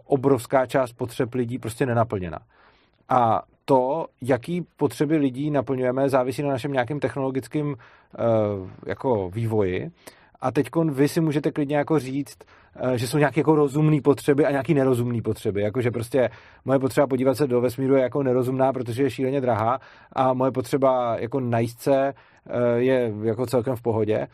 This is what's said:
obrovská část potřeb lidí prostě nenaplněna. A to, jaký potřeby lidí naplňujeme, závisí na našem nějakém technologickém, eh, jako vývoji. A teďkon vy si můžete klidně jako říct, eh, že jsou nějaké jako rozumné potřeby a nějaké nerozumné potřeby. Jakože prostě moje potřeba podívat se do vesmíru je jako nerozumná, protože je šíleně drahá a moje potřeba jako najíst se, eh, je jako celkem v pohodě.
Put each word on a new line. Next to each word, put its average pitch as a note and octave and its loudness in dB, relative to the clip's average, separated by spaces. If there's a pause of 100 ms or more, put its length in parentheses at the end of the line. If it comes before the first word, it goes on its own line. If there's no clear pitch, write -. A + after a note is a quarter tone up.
obrovská C3 2
část B2+ -2
potřeb A#2+ -6
lidí B2 -4
prostě A#2+ -4
nenaplněna. A2 -2 (720)
A A#2 2 (220)
to, C#3 2 (160)
jaký C3+ -2 (140)
potřeby D3 0
lidí C#3+ -2
naplňujeme, C3 -2
závisí B2+ 0
na C#3+ -2
našem C3+ -4
nějakém C3+ -2
technologickém, C3+ -4
eh, - -14 (640)
jako G2 -2
vývoji. A2 -2 (500)
A B2+ -2
teďkon D#3 0
vy C#3 2
si E3+ 0
můžete D#3 0
klidně D3 -2
jako D3 2
říct, C3+ -6 (400)
eh, B2+ -2
že B2 -2
jsou D3 0
nějaké D3 2
jako D3 6
rozumné D3+ 4
potřeby C#3+ 4
a C3 2
nějaké C#3 0
nerozumné B2 2
potřeby. G#2 -2
Jakože A2+ 0
prostě A#2 0 (340)
moje C3+ 2
potřeba C3+ 2
podívat C3 2
se C#3+ 0
do B2 2
vesmíru B2+ 0
je C3+ 4
jako B2+ -2
nerozumná, C3 0
protože B2 -4
je C#3 0
šíleně C3+ -2
drahá A#2+ 0 (340)
a C3 2
moje B2+ 0
potřeba B2+ 0
jako A#2 -4
najíst A#2 -2
se, C#3 2 (360)
eh, A#2+ 0
je B2 2 (100)
jako A2+ -2
celkem B2 0
v - -12
pohodě. A2 0